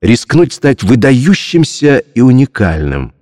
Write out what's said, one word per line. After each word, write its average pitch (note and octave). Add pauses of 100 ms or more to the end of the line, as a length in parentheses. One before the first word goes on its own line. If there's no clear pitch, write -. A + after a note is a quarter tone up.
рискнуть C#3
стать -
выдающимся C#3
и -
уникальным E2